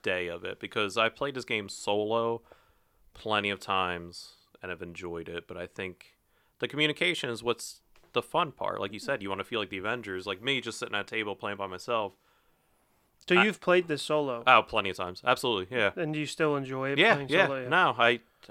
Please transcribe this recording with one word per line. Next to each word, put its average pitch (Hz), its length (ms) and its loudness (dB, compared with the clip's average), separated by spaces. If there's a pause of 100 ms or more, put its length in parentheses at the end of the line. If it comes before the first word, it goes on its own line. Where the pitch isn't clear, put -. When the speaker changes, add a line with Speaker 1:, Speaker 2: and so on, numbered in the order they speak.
Speaker 1:
day 90 280 -2
of 85 160 -8
it, 92 140 -10
because 104 380 -4
I've 113 180 2
played 139 200 -6
this 123 100 -6
game 104 240 -4
solo 113 720 -2 (720)
plenty 104 360 -2
of 98 100 -4
times 87 720 -4 (280)
and 92 100 -10
have 85 100 -10
enjoyed 85 480 -10
it, 85 180 -10
but 90 100 -12
I 87 100 -8
think - 500 -12 (420)
the 127 80 -4
communication 151 600 -2
is 113 140 -6
what's - 380 -4 (320)
the 120 100 0
fun 160 280 -2
part. 98 280 -4
Like 98 140 -6
you 101 60 -10
said, 135 220 -4
you 98 80 -6
wanna 98 140 -4
feel 117 160 -4
like 98 100 -4
the 98 80 -8
Avengers, 101 480 -6
like 98 160 -6
me 131 200 -2
just 117 180 -8
sitting 113 160 -6
at 101 60 -2
a - 20 -4
table 104 320 -4
playing 101 220 -6
by 98 100 -4
myself. 101 460 -4 (1120)
Speaker 2:
So 180 100 8
Speaker 1:
I 196 60 10
Speaker 2:
you've 208 180 2
played 180 260 4
this 147 140 -2
solo? 139 460 0
Speaker 1:
Oh, 120 140 10
plenty 104 280 0
of 90 80 -4
times. 90 280 -6
Absolutely, 120 500 2
yeah. 104 200 4
Speaker 2:
And 156 180 -2
do 151 60 -4
you 151 60 -2
still 151 300 0
enjoy 135 360 -4
it 139 60 -2
Speaker 1:
Yeah, 202 180 8
Speaker 2:
playing 139 140 -4
Speaker 1:
yeah. 170 180 6
Speaker 2:
solo? 135 160 -2
Yeah. 127 60 -6
Speaker 1:
No, 156 280 4
I, 120 220 6 (320)